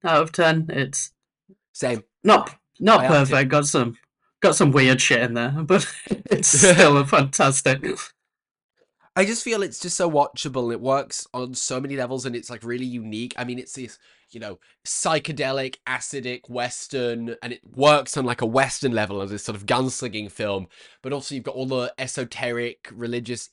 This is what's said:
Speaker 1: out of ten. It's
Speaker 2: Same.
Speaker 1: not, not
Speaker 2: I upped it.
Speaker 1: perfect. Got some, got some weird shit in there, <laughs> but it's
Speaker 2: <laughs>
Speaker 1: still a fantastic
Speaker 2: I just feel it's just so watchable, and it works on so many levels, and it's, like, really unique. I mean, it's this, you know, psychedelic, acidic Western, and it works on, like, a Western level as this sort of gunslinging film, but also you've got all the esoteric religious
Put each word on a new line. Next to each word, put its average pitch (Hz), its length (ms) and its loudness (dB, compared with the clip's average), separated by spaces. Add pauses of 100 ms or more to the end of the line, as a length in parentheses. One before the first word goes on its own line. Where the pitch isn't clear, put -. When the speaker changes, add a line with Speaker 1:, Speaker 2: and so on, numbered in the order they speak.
Speaker 1:
out 160 180 4
of 160 120 -2
ten. 160 360 4
It's 139 440 -6 (580)
Speaker 2:
Same. 120 320 -4 (180)
Speaker 1:
not, - 320 4 (280)
not 202 180 6
Speaker 2:
I - 60 2
upped 165 80 6 (160)
it. - 20 -4
Speaker 1:
perfect. 139 180 4
Got 147 160 4
some, 120 320 0 (440)
got 175 160 6
some 151 140 6
weird 131 280 6
shit 120 220 4
in 117 140 0
there, 120 160 0
<laughs> 156 120 -2
but 185 240 4 (420)
it's - 200 2
Speaker 2:
<laughs> 135 100 4
Speaker 1:
still 175 380 8
a 139 80 4
fantastic 135 760 2 (1400)
Speaker 2:
I 185 60 4
just 226 200 -2
feel 220 200 -2
it's 151 160 -8
just 175 160 -8
so 175 160 0
watchable, 143 520 -2
and 117 100 -2
it 113 80 -8
works 135 520 -2
on 127 200 -8
so 127 260 -6
many 139 160 -8
levels, 127 300 -6
and 120 100 -6
it's, 110 140 -12
like, 113 160 -14
really 123 200 -6
unique. 117 520 -8
I 123 80 -8
mean, 123 140 -8
it's 123 120 -16
this, 127 260 -14 (320)
you 113 120 -18
know, 101 180 -12 (260)
psychedelic, 139 920 -4 (100)
acidic 127 640 -8
Western, 120 920 -6
and 120 120 -10
it - 80 -14 (160)
works 143 400 4
on, 135 80 0
like, 120 160 -2
a 123 40 2
Western 127 460 0
level 104 300 -2
as 98 80 -8
this 101 140 -10
sort 110 120 -8
of 101 100 -14
gunslinging 120 640 -4
film, 98 380 -6 (340)
but 131 120 -8
also 143 200 -8
you've 123 120 -10
got 143 100 -8
all 131 100 -6
the 127 320 -4
esoteric 120 920 -6
religious 120 600 -8